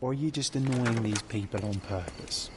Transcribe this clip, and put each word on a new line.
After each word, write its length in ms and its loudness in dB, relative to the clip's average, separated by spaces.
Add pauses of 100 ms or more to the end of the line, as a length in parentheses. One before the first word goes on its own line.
Or 100 0
are 40 2
you 160 2
just 260 -2
annoying 460 4
these 200 2
people 420 -2
on 160 0
purpose? 760 -4